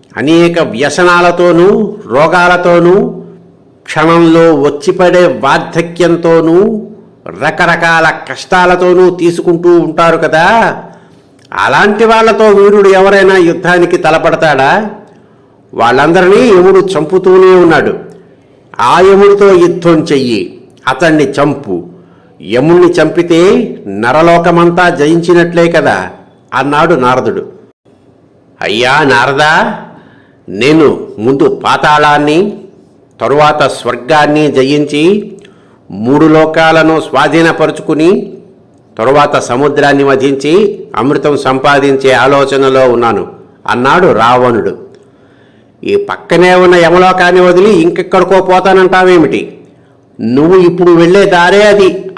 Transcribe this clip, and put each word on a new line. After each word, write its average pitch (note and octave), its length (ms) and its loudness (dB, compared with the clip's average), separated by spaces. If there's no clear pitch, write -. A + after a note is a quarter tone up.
అనేక E3 420 0
వ్యసనాలతోనూ F3 1400 0
రోగాలతోనూ F3 1000 0
క్షణంలో E3 720 2
వచ్చిపడే F3 720 0
వార్ధక్యంతోనూ E3+ 1600 -2
రకరకాల D#3+ 800 -2
కష్టాలతోనూ F3+ 800 0
తీసుకుంటూ F3 720 0
ఉంటారు E3 380 0
కదా, E3 600 0
అలాంటి F3 520 0
వాళ్లతో A3 440 2
వీరుడు G3+ 400 4
ఎవరైనా F#3+ 480 2
యుద్ధానికి F3 600 0
తలపడతాడా? D#3+ 920 -2
వాళ్ళందరినీ E3+ 760 2
యముడు F#3+ 320 4
చంపుతూనే F#3 760 2
ఉన్నాడు. D#3 380 2
ఆ C3 200 2
యముడితో G3 540 4
యుద్ధం E3+ 460 0
చెయ్యి, B2 640 -4
అతన్ని D3 440 0
చంపు. A#2 560 -6
యముణ్ణి D3+ 460 2
చంపితే E3+ 880 0
నరలోకమంతా E3+ 1040 0
జయించినట్లే E3+ 840 0
కదా" A2+ 380 -2
అన్నాడు D3 420 -2
నారదుడు. B2 500 -2
"అయ్యా B2 420 0
నారదా, D3 760 0
నేను B2 580 0
ముందు C3+ 460 -2
పాతాళాన్ని, D3+ 920 0
తరువాత D3+ 420 0
స్వర్గాన్ని D3 880 -2
జయించి D3 800 -2
మూడు B2+ 340 0
లోకాలను D#3+ 720 2
స్వాధీనపరుచుకుని D#3 1300 -2
తరువాత C#3+ 400 0
సముద్రాన్ని C#3+ 680 -2
వధించి C#3+ 840 -2
అమృతం C#3 420 -2
సంపాదించే C3+ 760 0
ఆలోచనలో C3+ 800 0
ఉన్నాను" A2+ 360 -2
అన్నాడు C#3 440 0
రావణుడు. A#2 640 0
"ఈ G2+ 120 -2
పక్కనే E3 600 -2
ఉన్న F3+ 200 4
యమలోకాన్ని F3+ 640 2
వదిలి F3+ 280 2
ఇంకెక్కడికో F3+ 720 0
పోతానంటావేమిటి? F#3 1160 0
నువ్వు D3 380 2
ఇప్పుడు F3 320 2
వెళ్ళే F3 340 4
దారే F3+ 360 2
అది" G3+ 420 0